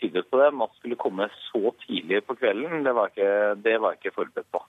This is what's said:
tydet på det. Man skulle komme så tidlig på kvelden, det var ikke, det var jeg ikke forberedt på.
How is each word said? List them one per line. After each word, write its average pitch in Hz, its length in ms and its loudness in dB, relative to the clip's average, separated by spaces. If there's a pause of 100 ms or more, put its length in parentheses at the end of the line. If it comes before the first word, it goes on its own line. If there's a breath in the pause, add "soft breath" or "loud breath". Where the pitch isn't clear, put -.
tydet 92 300 -4
på 131 100 6
det. 147 140 6
Man 113 140 -2 (100)
skulle 117 160 -8
komme 101 340 -2 (240)
så 113 220 0 (100)
tidlig 98 400 -2
på 127 140 -6
kvelden, 139 440 -2
det 127 120 2
var 104 140 2
ikke, 101 520 2
det 110 180 2
var 98 140 0
jeg - 80 -18
ikke 95 140 -6
forberedt - 360 -6
på. 87 180 -4